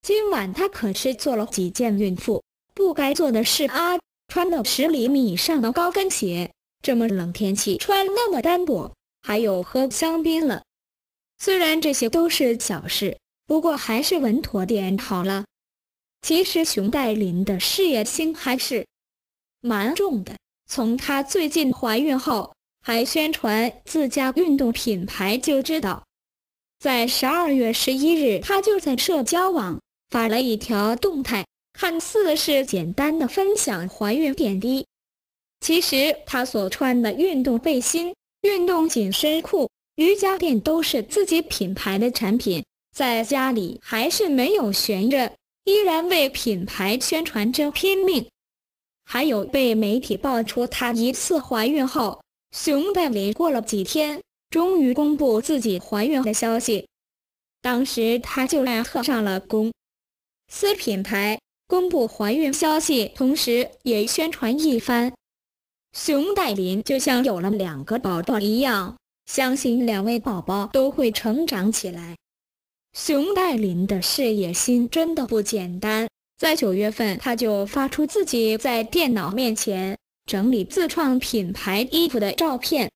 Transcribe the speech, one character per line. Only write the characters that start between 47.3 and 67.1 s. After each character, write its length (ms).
真 180
拼 360
命。 200
还 200
有 200
被 300
媒 260
体 160
爆 260
出 240
她 260
疑 200
似 260
怀 280
孕 200
后， 360
熊 420
黛 160
林 240
过 160
了 100
几 240
天， 380
终 320
于 140
公 220
布 240
自 200
己 180
怀 280
孕 160
的 100
消 260
息。 280
当 240
时 340
她 280
就 180
艾 180
特 200
上 200
了 180
公 320
司 240
品 280
牌， 360
公 220
布 200
怀 240
孕 200
消 280
息， 340
同 220
时 340
也 240
宣 260
传 260
一 200
番。 340
熊 420
黛 180
林 300
就 160
像 260